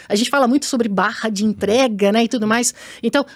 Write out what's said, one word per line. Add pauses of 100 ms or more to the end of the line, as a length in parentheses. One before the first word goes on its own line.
A
gente
fala
muito
sobre
barra
de
entrega,
né,
e
tudo
mais. (280)
Então, (100)